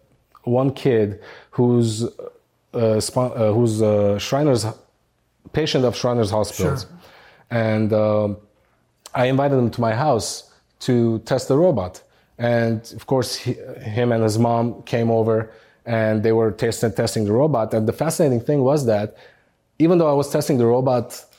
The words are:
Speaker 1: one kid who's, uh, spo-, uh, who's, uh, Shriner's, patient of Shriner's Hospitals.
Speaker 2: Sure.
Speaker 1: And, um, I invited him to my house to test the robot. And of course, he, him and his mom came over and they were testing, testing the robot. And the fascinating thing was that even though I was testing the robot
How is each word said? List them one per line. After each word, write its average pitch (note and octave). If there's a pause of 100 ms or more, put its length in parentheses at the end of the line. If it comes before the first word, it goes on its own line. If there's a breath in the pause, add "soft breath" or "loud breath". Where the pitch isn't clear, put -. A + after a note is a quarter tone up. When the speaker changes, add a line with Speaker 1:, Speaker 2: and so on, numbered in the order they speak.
(440)
Speaker 1:
one B2+
kid A2 (300 loud breath)
who's, A#2+
uh, - (680)
spo-, A#2
uh, G#2+
who's, A2
uh, G#2
Shriner's, C3+ (880)
patient D3+
of A#2+
Shriner's A#2+
Hospitals. G2+
Speaker 2:
Sure. - (600 loud breath)
Speaker 1:
And, A2
um, G#2+ (760)
I B2
invited C3+
him A#2+
to A2+
my A2+
house A#2+ (280 soft breath)
to A#2
test C3
the C3+
robot. C3+ (360 soft breath)
And A#2 (140)
of A2
course, C3
he, - (260)
him A#2+
and A2+
his G#2+
mom A#2
came A#2
over A2+ (360 loud breath)
and A2
they A2+
were A2+
testing, A2+
testing A#2
the G2+
robot. A#2
And A2
the A2+
fascinating D3
thing D3
was C#3
that G#2+ (640 soft breath)
even E3+
though E3
I -
was C#3+
testing D3
the A#2
robot B2 (140)